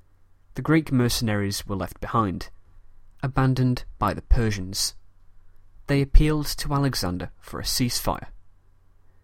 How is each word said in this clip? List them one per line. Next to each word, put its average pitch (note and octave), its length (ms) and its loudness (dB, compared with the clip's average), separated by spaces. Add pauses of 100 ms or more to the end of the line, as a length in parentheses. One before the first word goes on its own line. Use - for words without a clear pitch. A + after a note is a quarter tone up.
(540)
The C3+ 80 -8
Greek D3+ 280 2
mercenaries A2 760 0
were G2+ 100 -4
left F#2 240 -6
behind, G2 480 -2 (760)
abandoned B2+ 600 0 (140)
by G2 160 0
the - 80 -8
Persians. G2+ 720 2 (920)
They C#3 140 2
appealed D3+ 460 6
to - 260 -4
Alexander G2+ 640 0
for - 220 -12
a - 40 -8
ceasefire. - 640 -2 (960)